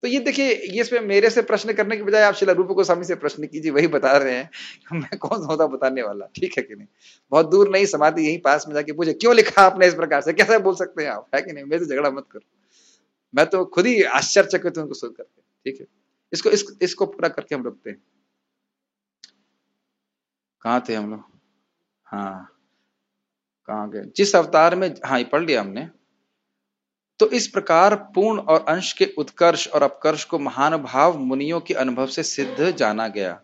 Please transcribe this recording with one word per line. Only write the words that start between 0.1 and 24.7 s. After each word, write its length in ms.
देखिए, 260
ये 360
इसमें 180
मेरे 300
से 120
प्रश्न 320
करने 240
के 60
बजाय 200
आप 100
शिला 200
रूप 140
गोस्वामी 360
से 120
प्रश्न 320
कीजिए, 240
वही 160
बता 300
रहे 180
हैं। 140
<laughs> 220
मैं 240
कौन 260
होता 240
बताने 340
वाला, 240
ठीक 320
है 60
कि 120
नहीं? 120
बहुत 200
दूर 180
नहीं, 160
समाधि 380
यहीं 160
पास 280
में 80
जाके 160
पूछे, 220
"क्यों 220
लिखा 260
आपने 260
इस 60
प्रकार 280
से?" 120
कैसे 260
बोल 160
सकते 280
हैं 80
आप, 240
है 60
कि 120
नहीं? 120
मेरे 200
से 60
झगड़ा 200
मत 200
करो, 160
मैं 100
तो 200
खुद 200
ही 180
आश्चर्यचकित 760
हूं 60
उनको 100
सुन 160
करके, 320
ठीक 400
है। 60
इसको, 160
इस, 160
इसको 240
पूरा 240
करके 260
हम 80
रुकते 260
हैं। 140
कहाँ 280
थे 60
हम 160
लोग? 120
हाँ, 520
कहाँ 220
गए? 140
जिस 200
अवतार 400